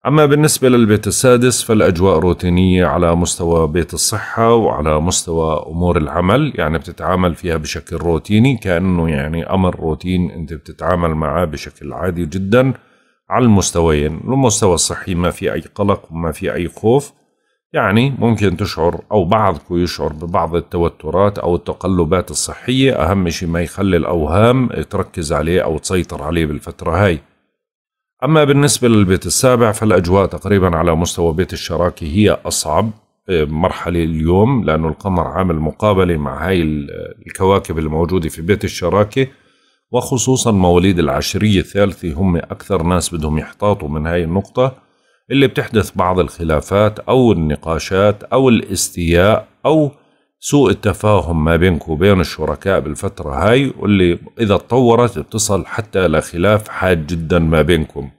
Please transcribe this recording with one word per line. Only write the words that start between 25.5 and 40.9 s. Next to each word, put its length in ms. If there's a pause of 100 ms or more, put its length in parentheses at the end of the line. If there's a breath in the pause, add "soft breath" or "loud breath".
أو 180
تسيطر 440
عليه 240
بالفترة 580
هاي. 140 (1040)
أما 200
بالنسبة 440
للبيت 380
السابع 460
فالأجواء 540
تقريبًا 500
على 180
مستوى 380
بيت 200
الشراكة 540
هي 240
أصعب، 600 (380)
آه، 160
مرحلة 600
اليوم، 600
لأنه 240
القمر 380
عامل 300
مقابلة 600
مع 320
هاي 140
ال-، 280 (360)
الكواكب 520
الموجودة 500
في 140
بيت 220
الشراكة، 600 (680 soft breath)
وخصوصًا 600
مواليد 460